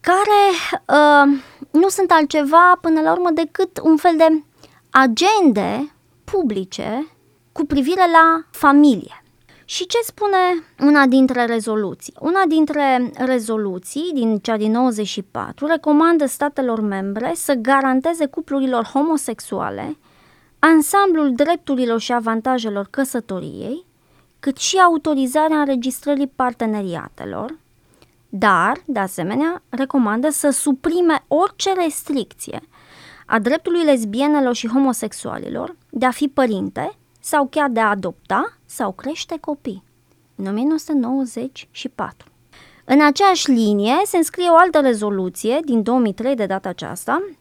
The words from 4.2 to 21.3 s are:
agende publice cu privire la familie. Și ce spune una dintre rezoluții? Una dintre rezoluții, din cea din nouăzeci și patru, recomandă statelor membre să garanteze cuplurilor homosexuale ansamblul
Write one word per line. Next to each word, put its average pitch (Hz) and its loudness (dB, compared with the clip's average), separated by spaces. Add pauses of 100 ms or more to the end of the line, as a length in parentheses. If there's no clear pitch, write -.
agende 262 2 (320)
publice 226 -4 (460)
cu 320 -4
privire 294 0
la 330 6
familie. 285 2 (400)
Și - -8
ce 440 -2
spune 415 -2 (440)
una 285 4
dintre 254 2
rezoluții? 214 -6
Una 370 0
dintre 285 0
rezoluții, 226 -4
din 226 0
cea 226 -4
din 214 -2
nouăzeci 226 0
și - -10
patru, - -10
recomandă 311 2
statelor 262 -4
membre 202 -4
să 294 -2
garanteze 269 0
cuplurilor 269 -4
homosexuale 262 -4 (640)
ansamblul 320 4